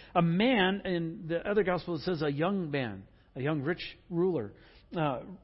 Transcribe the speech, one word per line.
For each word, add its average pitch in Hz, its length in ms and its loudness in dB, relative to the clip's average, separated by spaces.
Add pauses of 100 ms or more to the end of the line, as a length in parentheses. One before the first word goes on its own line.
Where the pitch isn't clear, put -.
(140)
A 175 80 6
man, 190 640 4
in 170 440 -2
the 165 200 -2
other 208 160 4
Gospel, 175 320 -2
it 135 60 -8
says 170 200 -2
a 151 80 2
young 165 400 0
man, 117 320 -4 (340)
a 127 60 -6
young 147 200 0
rich 165 200 -2 (280)
ruler, 165 420 0 (440)
uh, 147 240 0 (240)